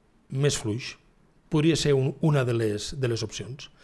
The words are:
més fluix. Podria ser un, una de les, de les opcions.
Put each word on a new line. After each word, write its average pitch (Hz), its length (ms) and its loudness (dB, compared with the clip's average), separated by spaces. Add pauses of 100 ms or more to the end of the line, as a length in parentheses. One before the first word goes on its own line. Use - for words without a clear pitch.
(300)
més 135 300 0
fluix. 113 380 -6 (540)
Podria 156 280 4
ser 147 160 2
un, 135 240 2
una 147 240 4
de 120 140 0
les, 107 320 0 (100)
de 127 80 0
les 113 160 -2
opcions. - 460 -10 (140)